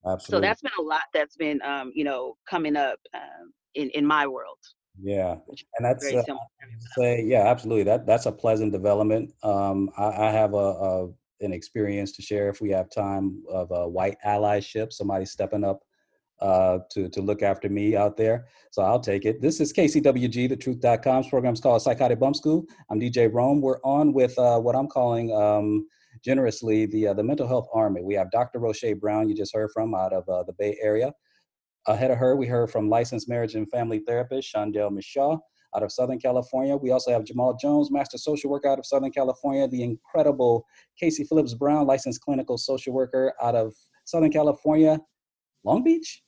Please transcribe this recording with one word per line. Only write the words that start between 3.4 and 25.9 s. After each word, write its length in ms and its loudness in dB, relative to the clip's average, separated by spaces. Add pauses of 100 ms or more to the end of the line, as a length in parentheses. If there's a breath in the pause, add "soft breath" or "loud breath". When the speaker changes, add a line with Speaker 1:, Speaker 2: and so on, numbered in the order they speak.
Speaker 1:
in, 160 -4
in 160 -2
my 200 2
world. 320 -10 (440)
Speaker 2:
Yeah, 340 -2 (100)
Speaker 1:
Which 180 -20 (140)
Speaker 2:
and 80 -4
that's, 180 -2
Speaker 1:
very 140 -2
Speaker 2:
uh, 40 0
Speaker 1:
similar. 220 -8 (180)
Speaker 2:
I 40 -20
would 160 -18 (140)
say, 280 0
yeah, 240 4
absolutely. 360 2
That, 220 2
that's 200 4
a 60 -2
pleasant 400 0
development. 600 0 (100)
Um, 540 0
I, 320 0
I 20 2
have 220 2
a, 40 0
a, 520 0 (320)
an 140 -4
experience 580 -4
to 100 -18
share 280 -2
if 100 -12
we 100 -4
have 200 -2
time 580 -4
of 220 -4
a 180 -4
white 360 -2
allyship, 680 0
somebody 320 -4
stepping 400 -4
up, 160 -2 (600)
uh, 380 2 (100)
to, 180 -4
to 140 -6
look 200 -2
after 280 -2
me 260 0
out 220 2
there. 280 0 (240 soft breath)
So 120 -2
I'll 180 2
take 240 -2
it. 160 0
This 200 0
is 120 0
K 160 4
C 120 2
W 280 4
G, 180 -2
the 100 -2
truth 240 -6
dot 220 4
com's 240 2
program's 340 0
called 200 4
Psychotic 400 2
Bump 160 2
School. 300 0 (240 loud breath)
I'm 80 -2
D 100 -2
J 200 4
Rome. 340 2
We're 200 0
on 300 4
with, 260 2
uh, 220 6
what 160 2
I'm 120 0
calling, 460 0
um, 540 2 (340 soft breath)